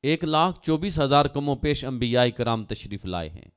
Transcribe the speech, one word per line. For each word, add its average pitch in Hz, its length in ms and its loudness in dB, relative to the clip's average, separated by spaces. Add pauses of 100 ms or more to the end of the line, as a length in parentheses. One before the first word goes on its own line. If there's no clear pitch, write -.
एक 156 220 0
लाख 160 380 2
चौबीस 160 340 0
हज़ार 143 300 4
कमो 143 280 -2
पेश 139 280 -2
अंबियाए 123 460 2
कराम 113 340 -2
तशरीफ़ 101 420 -10
लाए 85 220 -6
हैं - 280 -18